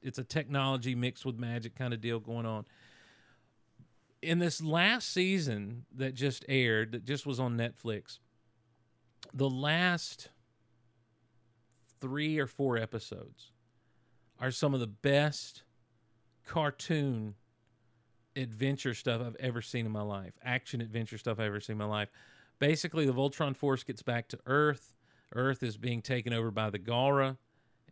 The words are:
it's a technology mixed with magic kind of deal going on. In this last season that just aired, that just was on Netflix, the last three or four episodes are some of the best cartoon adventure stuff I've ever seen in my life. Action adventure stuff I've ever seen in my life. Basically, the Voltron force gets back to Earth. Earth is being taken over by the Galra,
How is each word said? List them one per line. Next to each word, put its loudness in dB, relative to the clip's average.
it's -8
a -6
technology 0
mixed -2
with -4
magic -4
kind -2
of -4
deal -2
going -4
on. -4
In 2
this 0
last 2
season 0
that -2
just -2
aired, 4
that -8
just -4
was -2
on 0
Netflix, -4
the 2
last 2
three 0
or 2
four 0
episodes -6
are 0
some 2
of 2
the 0
best 2
cartoon 0
adventure 0
stuff 0
I've -8
ever -2
seen -2
in -2
my -2
life. -6
Action -2
adventure -4
stuff -2
I've 0
ever -2
seen -6
in -4
my -2
life. -2
Basically, 2
the 4
Voltron 0
force 0
gets -8
back -2
to -10
Earth. 2
Earth 0
is -4
being -4
taken -2
over 0
by 0
the -4
Galra, 2